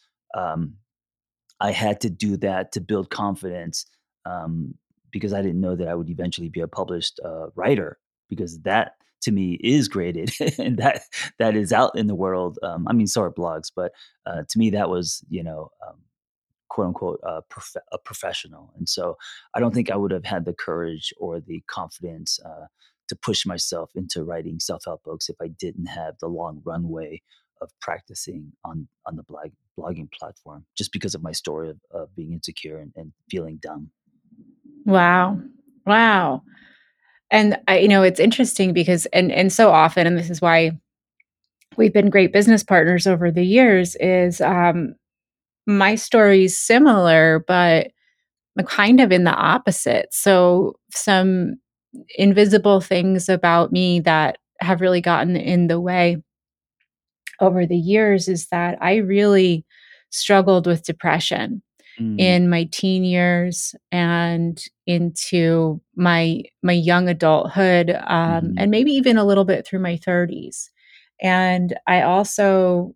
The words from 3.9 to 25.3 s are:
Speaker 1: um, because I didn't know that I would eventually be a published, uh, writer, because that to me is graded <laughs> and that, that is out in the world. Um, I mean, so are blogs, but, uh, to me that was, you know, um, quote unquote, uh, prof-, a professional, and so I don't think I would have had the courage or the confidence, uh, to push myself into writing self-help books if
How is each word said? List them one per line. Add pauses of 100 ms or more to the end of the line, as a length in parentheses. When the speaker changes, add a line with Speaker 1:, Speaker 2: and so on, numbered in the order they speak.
Speaker 1:
um, (360)
because
I
didn't
know
that
I
would
eventually
be
a
published,
uh,
writer, (320)
because
that (280)
to
me (100)
is
graded (140)
<laughs>
and
that, (380)
that
is
out
in
the
world.
Um,
I
mean,
so
are
blogs,
but, (340)
uh,
to
me
that
was,
you
know, (160)
um, (680)
quote
unquote,
uh,
prof-, (100)
a
professional,
and
so (380)
I
don't
think
I
would
have
had
the
courage
or
the
confidence,
uh, (400)
to
push
myself
into
writing
self-help
books
if